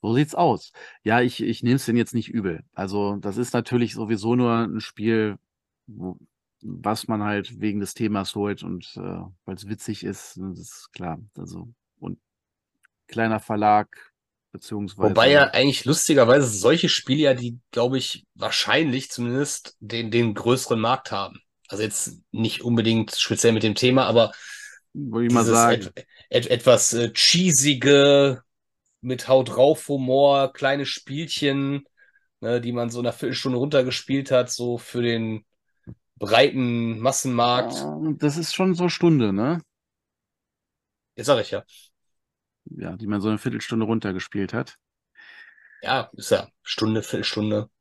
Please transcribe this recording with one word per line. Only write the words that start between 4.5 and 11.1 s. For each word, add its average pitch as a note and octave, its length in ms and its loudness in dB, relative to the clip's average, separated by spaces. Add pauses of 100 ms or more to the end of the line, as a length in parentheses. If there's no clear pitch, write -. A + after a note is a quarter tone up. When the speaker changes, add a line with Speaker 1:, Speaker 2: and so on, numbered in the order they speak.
Speaker 1:
ein A2 220 -4
Spiel, G#2+ 580 -2 (480)
wo, F#2 320 -12 (440)
was G2+ 460 -6
man G#2+ 140 -2
halt G#2 380 -4
wegen G#2 200 -4
des G2 140 -8
Themas G#2 400 -4
holt G2+ 280 -4
und, F2+ 240 -12 (100)
äh, F#2 240 -10 (260)
weil's F#2+ 220 -12
witzig G#2+ 360 -10
ist, - 320 -12
ne, F#2+ 140 -10
das F2 100 -12
ist - 320 -20
klar. E2+ 260 -10 (180)